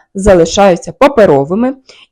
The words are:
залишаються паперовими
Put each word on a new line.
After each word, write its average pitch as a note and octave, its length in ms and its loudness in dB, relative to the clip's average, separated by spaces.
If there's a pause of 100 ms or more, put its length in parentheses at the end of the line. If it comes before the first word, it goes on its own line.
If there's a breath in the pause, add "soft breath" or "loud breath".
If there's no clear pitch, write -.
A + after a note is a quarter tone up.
(160 soft breath)
залишаються F#3+ 760 0
паперовими G3 840 0 (360 soft breath)